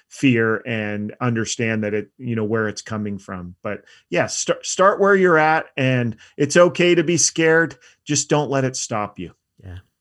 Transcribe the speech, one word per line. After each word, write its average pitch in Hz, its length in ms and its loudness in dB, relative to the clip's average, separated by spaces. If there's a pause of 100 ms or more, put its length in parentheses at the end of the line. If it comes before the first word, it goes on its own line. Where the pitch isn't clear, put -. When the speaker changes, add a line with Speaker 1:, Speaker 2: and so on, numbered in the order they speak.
Speaker 1:
fear 113 600 2
and 107 520 -6
understand 113 640 -2
that 104 120 -2
it, 104 240 -6
you 120 160 -6
know, 110 80 -2
where 110 240 -2
it's 101 160 -10
coming 104 340 -8
from. 92 460 -14
But - 220 -10 (260)
yeah, 165 160 0
start, - 400 -6
start 196 320 2
where 196 160 4
you're 180 240 4
at, 156 260 2 (120)
and 127 380 0 (220)
it's 139 200 0
okay 175 360 4
to 165 100 2
be 165 140 0
scared. 165 580 2 (300)
Just 147 240 -2
don't 147 220 0
let 135 120 0
it 131 120 -2
stop 104 420 -6
you. 85 140 -12 (320)
Speaker 2:
Yeah. 90 160 -16 (220)